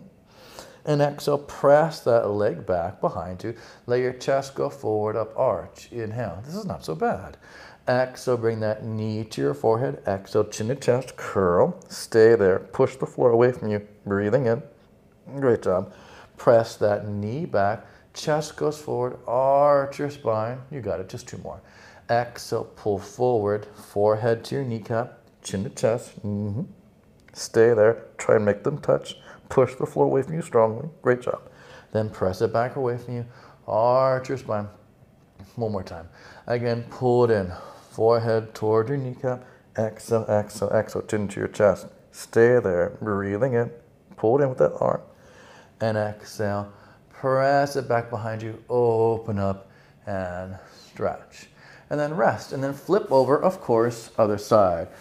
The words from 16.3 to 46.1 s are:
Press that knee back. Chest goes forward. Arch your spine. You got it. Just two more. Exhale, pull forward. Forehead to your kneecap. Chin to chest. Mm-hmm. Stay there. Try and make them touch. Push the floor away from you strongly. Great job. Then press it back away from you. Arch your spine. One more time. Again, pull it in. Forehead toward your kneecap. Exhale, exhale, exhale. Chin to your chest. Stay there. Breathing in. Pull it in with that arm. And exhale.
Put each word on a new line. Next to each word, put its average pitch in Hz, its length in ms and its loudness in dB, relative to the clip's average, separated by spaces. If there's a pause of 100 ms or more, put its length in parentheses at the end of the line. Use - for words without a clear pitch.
Press 117 400 4
that 104 280 0
knee 107 400 -6
back. 101 400 -2 (280)
Chest 156 420 -4
goes 147 260 -4
forward. 123 460 -4
Arch 139 720 4
your 143 100 -4
spine. 113 500 -4 (120)
You 147 80 -10
got 95 220 -4
it. 98 80 -12
Just - 180 -14
two 104 120 -14
more. 85 220 -14 (480)
Exhale, 120 540 -2
pull - 340 -4
forward. 104 680 0 (100)
Forehead 107 680 0
to 127 100 -6
your 139 80 -4
kneecap. 113 560 -4 (240)
Chin 101 220 -6
to 139 40 -8
chest. 123 460 -2 (100)
Mm-hmm. 104 380 -4 (680)
Stay 117 400 4
there. 110 320 4 (120)
Try 113 200 4
and 107 80 0
make 101 180 0
them 143 140 -2
touch. - 400 -2 (320)
Push - 260 2
the - 100 -6
floor 143 200 0
away 135 160 2
from 147 140 -6
you 170 60 -6
strongly. 117 480 0 (120)
Great 123 200 2
job. - 200 -6 (500)
Then 107 180 0
press 95 320 -2
it 113 100 0
back 120 240 -2
away 123 220 -2
from 123 180 -10
you. 120 100 -8 (420)
Arch 127 600 2
your 139 80 -4
spine. 104 300 -6 (880)
One 113 160 -4
more 95 120 -6
time. 87 260 -14 (380)
Again, 120 420 -2
pull 123 360 2
it 113 60 4
in. 95 200 2 (400)
Forehead 113 600 2
toward 110 360 0
your 143 80 -2
kneecap. 127 480 -6 (320)
Exhale, 110 480 -2
exhale, 104 440 -2
exhale. 104 340 -2
Chin 107 240 -4
to 107 120 -10
your 104 100 -2
chest. 98 380 2 (240)
Stay 120 480 4
there. 92 420 0
Breathing 104 520 -2
in. 117 180 0 (440)
Pull 117 240 2
it 147 40 2
in 131 60 0
with 127 100 -8
that - 200 2
arm. - 220 0 (760)
And 110 180 -2
exhale. 104 760 -6 (380)